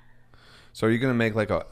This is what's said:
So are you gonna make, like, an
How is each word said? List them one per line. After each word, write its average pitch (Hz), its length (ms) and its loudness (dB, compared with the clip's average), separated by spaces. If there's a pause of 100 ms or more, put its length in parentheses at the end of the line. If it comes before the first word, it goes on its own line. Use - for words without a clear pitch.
(720)
So - 160 -4
are 113 40 4
you 117 80 2
gonna 127 160 0
make, 113 200 2
like, 104 140 0
an 85 220 0